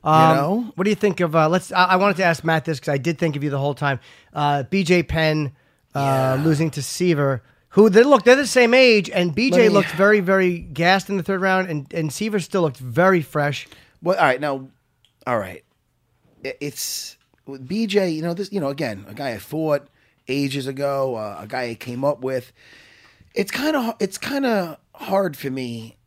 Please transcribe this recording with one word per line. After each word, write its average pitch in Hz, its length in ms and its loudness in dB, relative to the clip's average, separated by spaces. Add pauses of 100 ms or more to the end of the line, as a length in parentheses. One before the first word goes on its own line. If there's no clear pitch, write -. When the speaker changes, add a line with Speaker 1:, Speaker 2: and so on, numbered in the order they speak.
Speaker 1:
You 151 60 0
Speaker 2:
Um, 160 260 6
Speaker 1:
know? 196 380 -2
Speaker 2:
what 185 100 -2
do 208 40 2
you 208 60 2
think 202 240 -2
of, 165 160 -2
uh, 156 140 4
let's, 180 220 -2
I, 185 120 2
I 185 140 2
wanted 196 200 2
to 190 60 -2
ask 165 200 0
Matt 160 200 0
this 156 160 -4
'cause - 80 -10
I 143 100 0
did 147 200 -2
think 156 180 -2
of 143 80 -6
you 147 60 -2
the 139 80 -4
whole 143 160 -2
time. 135 260 -2 (320)
Uh, 143 320 -2
B 196 200 -2
J 170 200 2
Penn, 156 480 0 (420)
uh, 135 440 0
Speaker 1:
Yeah. 143 80 -2
Speaker 2:
losing 160 260 2
to 143 100 -8
Seaver, 143 600 -2 (280)
who, 214 200 6
they, 208 140 6
look, 269 200 6
they're 247 120 8
the 277 120 0
same 240 260 4
age, 240 360 6
and 175 260 0
B - 140 0
J 226 140 6
Speaker 1:
Let - 0 -
me 220 60 6
Speaker 2:
looked 185 220 2
very, 202 300 4
very 180 380 2
gassed 175 500 0
in 196 80 -2
the 170 60 -4
third 190 180 -4
round, 185 260 0
and, 147 260 -8
and 156 200 -4
Seaver 214 260 -4
still 180 220 -2
looked 147 160 -2
very 160 440 2
fresh. 143 460 -4 (340)
Speaker 1:
Well, 185 160 0
all 175 60 4
right, 131 160 4
now, 135 280 -4 (580)
all 123 140 -2
right. 95 260 -12 (800)
I-, 135 160 -8
it's, - 560 -10 (280)
with 135 220 -14
B 214 200 -4
J, 190 240 0
you 156 100 -6
know, 170 140 -4
this, 196 180 -10
you 196 80 -4
know, 139 80 -4
again, 123 400 -6
a 107 60 -16
guy 139 160 -8
I 107 80 -8
fought 151 480 -4 (420)
ages 135 380 -4
ago, 139 480 -4
uh, 104 260 -10
a 104 60 -16
guy 127 220 -8
I 117 60 -8
came 123 300 -8
up 143 160 -2
with. 127 320 -6 (800)
It's 202 180 -2
kinda, 254 480 -2
it's 190 200 -4
kinda 226 580 -4 (160)
hard 190 420 -2
for 139 140 -8
me. 120 460 -8 (120)